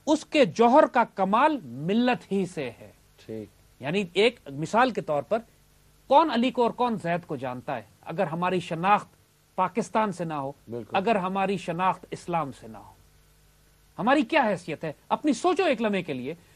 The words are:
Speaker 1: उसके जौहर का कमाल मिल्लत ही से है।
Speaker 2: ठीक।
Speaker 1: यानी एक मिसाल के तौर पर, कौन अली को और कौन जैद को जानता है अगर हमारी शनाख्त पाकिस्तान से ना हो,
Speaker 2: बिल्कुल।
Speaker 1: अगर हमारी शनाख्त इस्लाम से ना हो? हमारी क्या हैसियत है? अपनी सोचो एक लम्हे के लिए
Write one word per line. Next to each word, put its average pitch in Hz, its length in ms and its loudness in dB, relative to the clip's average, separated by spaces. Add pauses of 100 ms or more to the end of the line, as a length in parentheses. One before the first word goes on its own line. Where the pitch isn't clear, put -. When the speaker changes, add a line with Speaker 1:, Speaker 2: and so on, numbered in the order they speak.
Speaker 1:
उसके 294 400 2
जौहर 233 400 6
का 233 180 2
कमाल 226 600 2
मिल्लत 196 560 0 (120)
ही 196 140 0
से - 180 -8
है। 110 300 -14 (320)
Speaker 2:
ठीक। 110 240 -10 (320)
Speaker 1:
यानी 170 340 -2
एक 226 240 2 (100)
मिसाल 180 400 0
के 202 100 -6
तौर 147 220 -2
पर, 208 160 -2 (680)
कौन 302 200 6
अली 240 220 2
को 240 140 2
और 220 80 2
कौन 240 260 -2
जैद 170 260 -4
को 151 120 -8
जानता 127 380 -8
है 110 140 -10 (180)
अगर 165 220 -2
हमारी 180 320 -2
शनाख्त 175 480 0 (500)
पाकिस्तान 202 540 -2
से 175 120 -8
ना 160 120 -6
हो, 139 200 -8 (140)
Speaker 2:
बिल्कुल। 117 280 -6
Speaker 1:
अगर 208 180 2
हमारी 190 420 -2
शनाख्त 175 540 -4
इस्लाम 156 400 -6
से 117 160 -20
ना 110 100 -16
हो? 95 160 -20 (1040)
हमारी 262 240 4
क्या 277 200 2
हैसियत 175 420 -4
है? 156 120 -8 (140)
अपनी 240 240 0
सोचो 370 320 2
एक 254 140 2
लम्हे 202 220 0
के 143 120 -6
लिए 131 220 -8 (180)